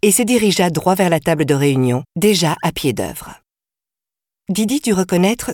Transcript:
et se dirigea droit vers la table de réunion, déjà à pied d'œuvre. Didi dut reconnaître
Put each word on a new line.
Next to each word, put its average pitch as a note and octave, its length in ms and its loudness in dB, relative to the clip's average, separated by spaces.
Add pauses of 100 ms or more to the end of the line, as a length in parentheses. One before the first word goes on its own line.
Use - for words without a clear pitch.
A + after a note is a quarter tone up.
et G#3 80 4
se B3 100 0
dirigea G#3 480 2
droit E3 240 0
vers F#3+ 160 2
la E3 100 2
table D#3+ 240 0
de C#3+ 120 2
réunion, C3 480 0 (120)
déjà E3+ 460 2
à D#3+ 100 -2
pied C3+ 220 -4
d'œuvre. - 480 -10 (1080)
Didi A3 320 -2
dut A3+ 140 -2
reconnaître F#3 600 0